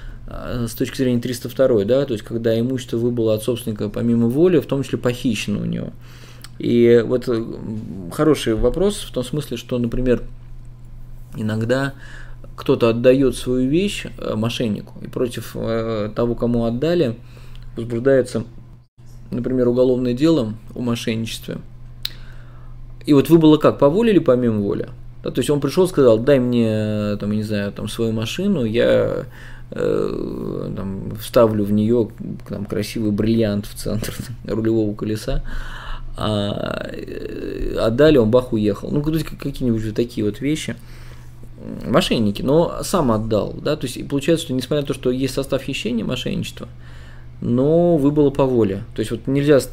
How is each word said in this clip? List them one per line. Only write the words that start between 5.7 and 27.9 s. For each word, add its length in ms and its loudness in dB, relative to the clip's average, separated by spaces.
И 440 6
вот, 240 -2
э, 60 0
м, 760 -8
хороший 420 2
вопрос 440 2
в 140 -12
том 120 -4
смысле, 340 -6
что, 220 -4
например, 420 2
иногда 580 0
кто-то 340 2
отдает 460 6
свою 320 0
вещь, 380 0
э, 180 -4
мошеннику, 640 -2
и 60 -14
против, 480 -6
э, 600 -4
того, 200 0
кому 300 0
отдали, 500 0
возбуждается, 680 2
например, 360 0
уголовное 460 4
дело 400 2
о 60 -6
мошенничестве. 760 -4
И 80 4
вот 160 6
выбыло 280 8
как, 220 4
по 100 8
воле 220 4
или 80 8
помимо 400 4
воли? 300 -2
Да, 80 -4
то 80 -2
есть 100 0
он 100 4
пришел, 280 2
сказал: 300 6
"Дай 220 6
мне, 300 2
э, 500 0
там, 120 -2
я 60 0
не 60 -2
знаю, 280 -2
там, 180 -8
свою 240 -2